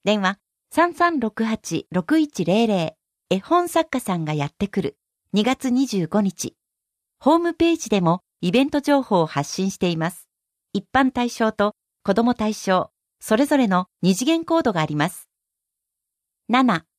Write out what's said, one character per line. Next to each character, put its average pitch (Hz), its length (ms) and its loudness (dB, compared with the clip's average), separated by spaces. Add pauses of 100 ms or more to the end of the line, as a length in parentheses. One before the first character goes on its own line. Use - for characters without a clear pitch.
電 208 180 0
話、 190 160 -2 (320)
三 339 240 2
三 339 260 0
六 226 240 -4
八 220 460 -6
六 190 280 0
一 294 280 -2
零 220 200 2
零、 180 300 -2 (320)
絵 190 100 0
本 349 300 0
作 330 220 -2
家 254 100 -4
さ 185 160 -4
ん 165 80 -4
が 151 80 -4
や 147 140 -2
っ - 40 -8
て - 160 -6
く 196 140 -4
る、 - 160 -6 (380)
二 208 100 2
月 254 240 -2
二 254 160 2
十 185 240 -2
五 208 140 0
日。 - 340 -6 (640)
ホ 294 160 4
ー - 40 4
ム 339 120 -2
ペ 339 200 2
ー 320 40 0
ジ - 140 -10
で 202 100 2
も 175 220 0 (180)
イ 175 100 -2
ベ 247 140 4
ン 294 60 -2
ト 294 100 -2
情 285 220 2
報 196 180 0
を 160 60 2
発 - 260 -6
信 190 200 -2
し - 40 -14
て 180 140 -2
い 165 80 -4
ま 160 120 -4
す。 - 160 -20 (460)
一 202 180 -6
般 262 200 2
対 240 180 -2
象 226 240 -2
と 208 220 -2 (280)
子 196 120 0
ど 226 100 2
も 247 80 2
対 214 220 -2
象、 - 360 -2 (300)
そ - 160 0
れ 262 80 4
ぞ 294 140 2
れ 240 100 2
の 180 200 0 (120)
二 185 140 2
次 247 100 -4
元 330 220 0
コ 330 140 2
ー - 20 -2
ド 240 100 0
が 175 80 0
あ 156 60 0
り 151 100 -4
ま 151 140 0
す。 - 180 -20 (1200)
七、 233 380 2 (120)